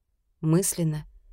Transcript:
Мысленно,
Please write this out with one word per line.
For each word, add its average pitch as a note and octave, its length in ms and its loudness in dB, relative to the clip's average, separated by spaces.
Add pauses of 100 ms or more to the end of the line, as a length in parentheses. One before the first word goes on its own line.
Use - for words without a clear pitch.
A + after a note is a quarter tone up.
(420)
Мысленно, D#3+ 680 0 (260)